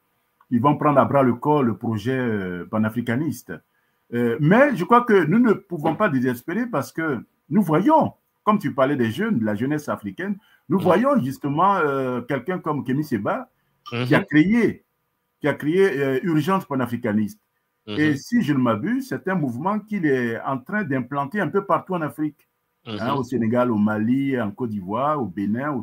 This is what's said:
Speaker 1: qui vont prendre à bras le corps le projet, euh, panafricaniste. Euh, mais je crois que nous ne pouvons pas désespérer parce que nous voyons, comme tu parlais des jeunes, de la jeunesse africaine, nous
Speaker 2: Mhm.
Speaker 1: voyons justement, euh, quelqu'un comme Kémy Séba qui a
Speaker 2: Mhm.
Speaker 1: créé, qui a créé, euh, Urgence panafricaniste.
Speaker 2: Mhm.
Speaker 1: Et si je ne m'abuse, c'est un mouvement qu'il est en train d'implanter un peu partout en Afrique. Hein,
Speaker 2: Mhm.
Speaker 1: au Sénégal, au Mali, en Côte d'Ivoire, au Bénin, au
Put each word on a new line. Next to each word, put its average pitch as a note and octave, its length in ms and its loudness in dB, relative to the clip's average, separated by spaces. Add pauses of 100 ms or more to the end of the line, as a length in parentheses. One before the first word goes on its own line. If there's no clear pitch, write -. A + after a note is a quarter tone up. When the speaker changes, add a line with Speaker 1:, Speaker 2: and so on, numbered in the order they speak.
(480)
Speaker 1:
qui A#2+ 100 0
vont D3 180 2
prendre D3 220 2
à A#2+ 60 6
bras C3+ 180 2
le A#2+ 120 2
corps D3 280 0
le A2 140 0
projet, A2+ 400 -4
euh, G2 540 -4
panafricaniste. A#2 840 -2 (600)
Euh, A#2+ 280 0
mais A3+ 360 6
je E3+ 80 -4
crois A#3 180 6
que G3+ 220 4
nous E3+ 140 2
ne A#3+ 140 6
pouvons D#3 440 -2
pas G#3+ 120 0
désespérer C3 580 -2
parce D3+ 260 -6
que D3+ 320 -4 (260)
nous G3+ 120 2
voyons, F#3 520 4 (280)
comme G#3 160 2
tu C#3 140 -2
parlais C#3 240 2
des A#2 140 2
jeunes, F3+ 280 0
de G#2+ 60 0
la G#2+ 100 0
jeunesse C#3+ 340 -2
africaine, A#2+ 500 -6 (300)
nous F#3+ 100 0
Speaker 2:
Mhm. E3+ 60 -2
Speaker 1:
voyons A3+ 380 4
justement, G3 540 0
euh, C3+ 460 -2
quelqu'un D3 360 -4
comme C#3+ 260 -4
Kémy C3+ 200 -2
Séba D3+ 460 -4 (400)
qui B2 240 0
a A#2 60 6
Speaker 2:
Mhm. G2 60 -8
Speaker 1:
créé, F3 580 2 (560)
qui D3+ 80 -2
a C#3 60 0
créé, D#3+ 460 2
euh, C3 220 0
Urgence F3+ 420 0
panafricaniste. A#2+ 760 -2 (460)
Speaker 2:
Mhm. G#2+ 120 -6
Speaker 1:
Et D3+ 180 2
si A#3 260 -2
je D3 120 0
ne C3+ 40 2
m'abuse, B2+ 500 0
c'est C#3 200 -6
un F#3+ 60 -2
mouvement D3+ 440 -2
qu'il G3+ 280 -4
est A#2+ 340 0
en C3+ 180 -6
train G3+ 260 -6
d'implanter C#3 540 -4
un E3+ 100 -2
peu G3 180 -2
partout E3+ 280 -2
en F3 60 -4
Afrique. D3+ 480 -6 (380)
Hein, A2 260 -4
Speaker 2:
Mhm. C#3 60 -2
Speaker 1:
au C3 40 -2
Sénégal, A#2+ 480 0
au G#2+ 80 0
Mali, A#2+ 600 0
en G#2 120 -2
Côte A#2+ 180 -8
d'Ivoire, A2+ 540 -4
au - 20 -2
Bénin, G#2 480 -4
au A#2+ 100 -4